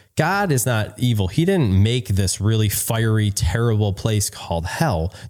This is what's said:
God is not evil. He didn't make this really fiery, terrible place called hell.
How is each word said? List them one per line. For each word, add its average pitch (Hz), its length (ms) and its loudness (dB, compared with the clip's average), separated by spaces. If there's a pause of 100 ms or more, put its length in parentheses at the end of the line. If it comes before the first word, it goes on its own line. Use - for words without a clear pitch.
(140)
God 185 380 2
is 127 120 0
not 107 320 -2
evil. 110 300 0
He 156 180 0
didn't 123 380 4
make 117 240 0
this 95 340 0
really 107 280 2
fiery, 110 640 0
terrible 107 600 0
place 107 380 -2
called - 360 -6
hell. 90 460 -2 (180)